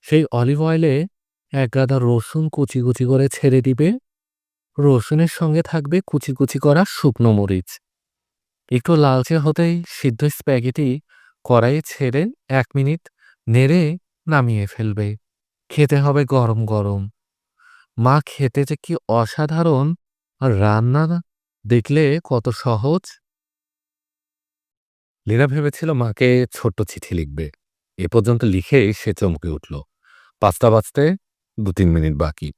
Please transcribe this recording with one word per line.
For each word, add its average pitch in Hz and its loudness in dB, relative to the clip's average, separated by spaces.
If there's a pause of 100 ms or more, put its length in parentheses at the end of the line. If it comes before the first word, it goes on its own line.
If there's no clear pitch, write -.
সেই 156 2
অলিভ 123 0
অয়েলে 160 0 (460)
এক 135 -2
গাদা 131 0
রসুন 120 0
কুচি 135 -4
কুচি 123 0
করে 135 2
ছেড়ে 131 2
দিবে। 135 2 (880)
রসুনের 143 2
সঙ্গে 160 0
থাকবে 165 -2
কুচি 139 -4
কুচি 135 -2
করা 151 4
শুকনো 117 2
মরিচ। 98 0 (1000)
একটু 127 0
লালচে 143 2
হতেই 170 0
সিদ্ধ 131 -4
স্প্যাগেটি 131 -2 (440)
কড়াইয়ে 127 2
ছেড়ে 135 -2 (240)
এক 135 0
মিনিট 143 -2 (380)
নেড়ে 147 2 (300)
নামিয়ে 120 0
ফেলবে। 107 -6 (520)
খেতে 147 2
হবে 143 2
গরম 113 0
গরম। 101 -4 (880)
মা, 127 2
খেতে 139 -4
যে 147 -4
কি 165 -6 (120)
অসাধারণ, 151 0 (440)
আর 117 0
রান্না 127 2 (460)
দেখলে 143 2
কত 123 -2
সহজ। 123 -2 (2250)
লীনা 117 2
ভেবেছিল 147 -4
মাকে 123 2
ছোট্ট - -4
চিঠি - -8
লিখবে। 76 -6 (460)
এ 95 -6
পর্যন্ত 117 0
লিখেই 104 2
সে 104 -6
চমকে 87 -4
উঠল। 71 -10 (580)
পাঁচটা 107 2
বাজতে 143 2 (440)
দু 95 -4
তিন 90 2
মিনিট 80 0
বাকি। 76 -4